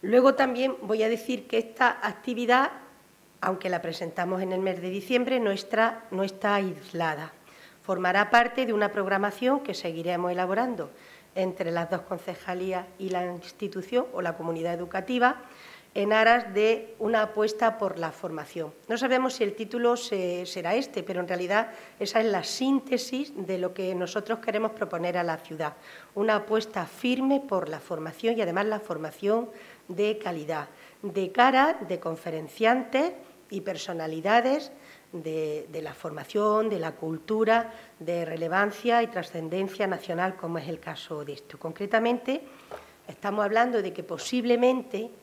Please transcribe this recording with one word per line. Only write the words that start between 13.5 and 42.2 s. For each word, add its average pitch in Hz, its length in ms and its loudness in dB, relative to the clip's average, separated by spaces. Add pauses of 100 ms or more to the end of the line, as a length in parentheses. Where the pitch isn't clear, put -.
o 180 100 -4
la 170 140 -2
comunidad 165 380 -4
educativa 190 680 0 (520)
en 202 160 2
aras 220 440 6
de 220 420 2
una 220 240 2
apuesta 214 560 2
por 190 220 -2
la 165 120 -2
formación. 156 640 -8 (140)
No 233 100 -2
sabemos 254 380 2
si - 80 0
el 202 120 -2
título 240 400 2
se, 180 520 -2
será 175 260 -2
este, 220 300 -2
pero 180 160 -4
en 180 80 -2
realidad 180 420 0 (300)
esa 202 200 2
es 220 60 4
la 196 180 2
síntesis 262 920 0
de 185 240 -4
lo 180 160 -2
que 185 180 -2
nosotros 208 460 -4
queremos 220 320 0
proponer 175 480 -2
a 175 40 2
la 175 140 0
ciudad. 156 360 -6 (420)
Una 214 220 4
apuesta 214 500 -2
firme 262 600 2
por 180 220 0
la 156 100 -6
formación 160 560 -4
y 220 60 0
además 185 240 0
la 214 140 -2
formación 202 720 -2 (360)
de 208 300 0
calidad, 156 500 -6 (360)
de 190 280 -4
cara 269 460 6 (100)
de 175 120 -4
conferenciantes 220 1160 0 (380)
y 196 100 -6
personalidades 190 1120 0 (400)
de, 156 600 -4
de 156 120 -8
la 147 100 -8
formación, 208 760 0
de 202 100 0
la 160 140 -4
cultura, 220 800 2 (280)
de 170 260 -2
relevancia 202 800 2
y 226 40 -2
trascendencia 185 800 -4
nacional, 185 520 -2
como 170 200 -4
es 147 100 -6
el 165 120 -8
caso 156 440 -10
de 143 100 -10
esto. - 260 -18
Concretamente, 226 840 0 (680)